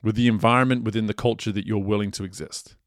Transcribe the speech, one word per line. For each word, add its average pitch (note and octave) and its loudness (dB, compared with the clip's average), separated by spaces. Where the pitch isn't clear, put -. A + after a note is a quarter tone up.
with A2 0
the A#2+ 4
environment A#2+ 4
within A2 -2
the G2+ -2
culture A2+ -2
that G2 -4
you're G#2+ -2
willing G2+ -2
to F#2+ -10
exist. - -14